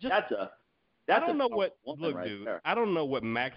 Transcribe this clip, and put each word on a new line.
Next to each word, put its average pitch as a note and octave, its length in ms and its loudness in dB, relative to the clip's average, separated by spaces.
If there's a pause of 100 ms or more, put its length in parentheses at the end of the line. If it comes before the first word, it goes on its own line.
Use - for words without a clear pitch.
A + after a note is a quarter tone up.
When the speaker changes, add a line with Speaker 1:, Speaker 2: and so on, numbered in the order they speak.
Speaker 1:
Just, G#3+ 100 -2
Speaker 2:
that's G3+ 200 0
a, G2+ 120 -2
Speaker 1:
I - 40 -8 (600)
Speaker 2:
that's A3+ 180 4
Speaker 1:
don't E4+ 100 2
Speaker 2:
a C#4+ 40 0
Speaker 1:
know C4 80 4
Speaker 2:
tough A#3 100 0
Speaker 1:
what, F#3+ 280 0
Speaker 2:
woman D3 180 -8
Speaker 1:
look, D#3 140 -2
Speaker 2:
right F2+ 100 -4
Speaker 1:
dude, G#2 200 -6
Speaker 2:
there. F#2 180 -4
Speaker 1:
I F3 100 2
don't A3 180 2
know D#3 120 2
what C3 180 0
Max A#2 340 -2